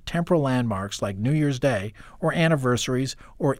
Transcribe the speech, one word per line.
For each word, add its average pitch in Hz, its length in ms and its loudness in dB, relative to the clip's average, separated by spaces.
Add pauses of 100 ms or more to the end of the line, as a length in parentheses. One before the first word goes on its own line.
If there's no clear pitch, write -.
temporal 170 380 0
landmarks 117 580 -2
like 101 160 -4
New 123 160 0
Year's 147 260 0
Day 110 340 0 (280)
or 160 120 0
anniversaries 131 840 0 (200)
or 139 220 0